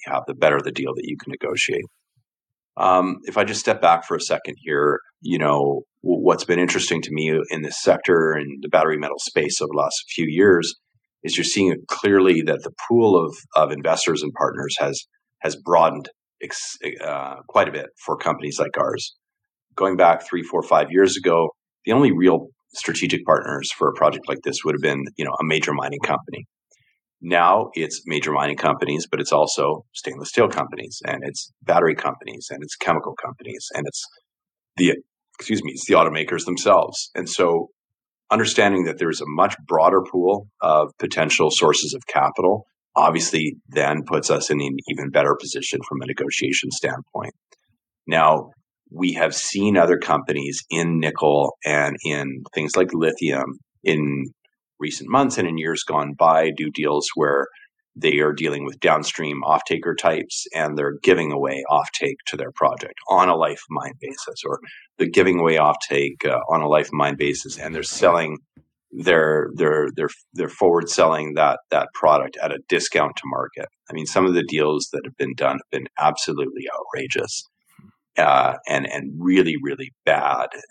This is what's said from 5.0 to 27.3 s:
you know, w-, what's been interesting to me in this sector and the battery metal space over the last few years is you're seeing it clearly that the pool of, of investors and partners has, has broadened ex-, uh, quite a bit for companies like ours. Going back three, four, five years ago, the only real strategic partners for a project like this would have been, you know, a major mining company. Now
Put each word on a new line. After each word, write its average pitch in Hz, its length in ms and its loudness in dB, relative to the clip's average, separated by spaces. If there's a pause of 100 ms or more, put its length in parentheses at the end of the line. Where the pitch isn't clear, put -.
you 85 160 -2
know, 71 460 0 (180)
w-, 85 180 0
what's 85 240 2
been 87 140 2
interesting 90 440 0
to - 80 -10
me 78 220 -2 (160)
in 80 140 -6
this 73 180 -8
sector 85 520 2
and 71 300 -6
the 76 60 -8
battery 80 300 2
metal 73 200 -6
space - 440 -2
over 76 100 -4
the 76 60 -2
last 71 320 -2
few 85 180 -4
years 85 460 4 (480)
is 80 160 -4
you're - 60 0
seeing 95 280 2
it 69 160 -8
clearly 95 540 4
that 76 220 -2
the - 100 -12 (120)
pool 113 300 6
of, 80 180 0 (200)
of 78 180 4
investors 78 500 -2
and 76 120 -6
partners 71 440 -4
has, - 280 -4 (320)
has 78 180 -6
broadened 82 540 2 (320)
ex-, - 340 -12 (260)
uh, 69 340 -6 (120)
quite 95 200 2
a 71 40 -8
bit 71 140 -8 (180)
for 78 140 -4
companies 76 400 -4
like 71 180 -2
ours. 73 380 -4 (600)
Going 95 220 0
back 85 320 6
three, 87 140 -4
four, 82 200 -4
five 78 280 2
years 92 260 6
ago, 82 340 2 (360)
the 110 60 2
only 127 200 6
real 87 360 4 (260)
strategic - 500 -4
partners 71 480 0
for - 160 0
a 71 60 -2
project 73 340 0
like 71 160 -6
this - 220 -6
would 76 80 0
have 73 80 -6
been, 71 200 0 (140)
you 78 80 -6
know, 67 160 -6
a 78 40 -2
major 80 280 0
mining 69 280 -6
company. - 440 -6 (800)
Now 90 500 4